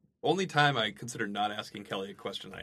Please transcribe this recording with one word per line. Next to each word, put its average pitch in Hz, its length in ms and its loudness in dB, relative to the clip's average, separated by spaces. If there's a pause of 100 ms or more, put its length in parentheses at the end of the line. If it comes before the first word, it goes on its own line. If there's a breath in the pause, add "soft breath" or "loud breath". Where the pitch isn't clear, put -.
(240)
only 180 240 2
time 147 300 6
I 107 140 2
considered 110 400 -4
not 104 200 0
asking 101 320 -8
Kelly 101 280 -4
a 98 40 -14
question 98 380 -8
I 90 100 -10